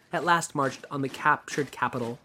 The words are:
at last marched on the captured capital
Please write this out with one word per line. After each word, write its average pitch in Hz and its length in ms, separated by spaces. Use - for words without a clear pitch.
at 156 120
last 170 300
marched 135 360
on 143 100
the 135 80
captured - 640
capital 120 540